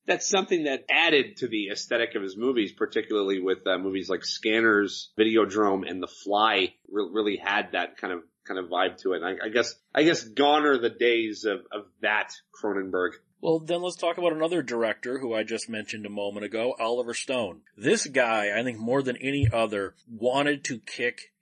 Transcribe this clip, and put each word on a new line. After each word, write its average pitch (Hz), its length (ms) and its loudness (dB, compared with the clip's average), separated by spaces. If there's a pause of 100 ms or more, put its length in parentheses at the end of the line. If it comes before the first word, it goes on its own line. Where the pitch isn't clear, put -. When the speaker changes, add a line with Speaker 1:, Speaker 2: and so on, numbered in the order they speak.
Speaker 1:
that's 180 220 0
something 190 360 0
that 135 260 -2
added 143 460 4
to 127 100 -6
the 104 240 -2
aesthetic 117 460 -2
of 101 60 -4
his 95 140 -8
movies, 113 360 0
particularly 101 680 0
with, 92 240 0
uh, 92 140 2
movies 95 300 -4
like 92 160 -2
Scanners, 107 920 2
Videodrome, 104 720 2
and 90 140 -8
The 87 60 -6
Fly 101 680 0 (160)
re-, 98 220 -2
really 104 240 0
had 98 360 -2
that 90 260 -4
kind 92 160 -6
of, 85 80 -8 (260)
kind 95 100 -6
of 90 80 -4
vibe 90 360 0
to 95 100 0
it. 82 100 -2
And 92 180 -4
I, 104 60 -6
I - 40 -4
guess, 113 260 0 (180)
I 147 80 4
guess 160 220 2
gone 143 400 4
are 139 140 4
the 117 120 0
days 113 540 0
of, 98 160 0 (100)
of 104 140 -8 (180)
that 107 300 0 (200)
Cronenberg. 95 580 -2 (300)
Speaker 2:
Well, 165 180 0
then 165 240 -4
let's 180 140 -6
talk 170 200 -2
about 175 160 2
another 160 300 0
director 120 560 -2
who 120 160 -4
I 107 80 0
just 110 260 -6
mentioned 107 380 -8
a 101 40 -10
moment 101 360 -6
ago, 110 340 -2
Oliver 117 320 -2
Stone. 113 480 -4 (160)
This 160 300 2
guy, 113 520 2
I 117 40 0
think 123 160 -4
more 123 240 0
than 127 160 -2
any 139 340 0
other, 104 440 0 (120)
wanted 135 560 0
to 123 140 -6
kick - 420 -4 (220)